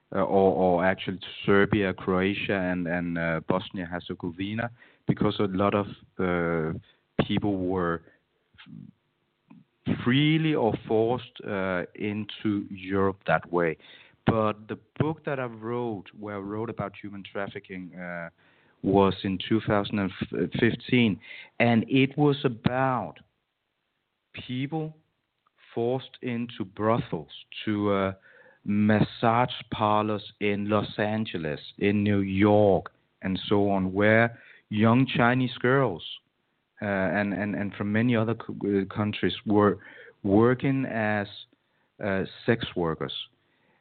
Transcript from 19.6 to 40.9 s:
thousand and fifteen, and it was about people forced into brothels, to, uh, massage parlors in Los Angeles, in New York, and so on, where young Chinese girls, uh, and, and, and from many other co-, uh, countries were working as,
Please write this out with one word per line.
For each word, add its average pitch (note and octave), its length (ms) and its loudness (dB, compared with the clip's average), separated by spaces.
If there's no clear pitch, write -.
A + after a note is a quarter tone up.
thousand G#2 320 0
and F#2+ 140 -2
fifteen, A#2 580 2
and A#2 300 4
it C3+ 280 2
was D3 280 4
about B2 720 -2
people D#3 500 -6
forced B2 480 -2
into A#2+ 420 -6
brothels, G#2 640 -2
to, G#2 260 0
uh, G2 220 2
massage A2 840 2
parlors G#2+ 500 0
in G2+ 280 0
Los G#2 280 0
Angeles, G#2 640 -2
in G2+ 260 2
New G#2 160 4
York, G2 720 4
and F#2+ 260 -2
so G2+ 200 2
on, F#2 240 0
where A2 460 4
young A2+ 380 4
Chinese B2 540 0
girls, B2 440 2
uh, G#2+ 40 -6
and, G2 480 0
and, G#2 240 -4
and G2+ 180 -4
from G2+ 160 -4
many A2+ 240 2
other A2 200 2
co-, G#2 200 -10
uh, G2 300 0
countries G#2 400 0
were G#2 340 4
working B2 640 4
as, G#2+ 420 -2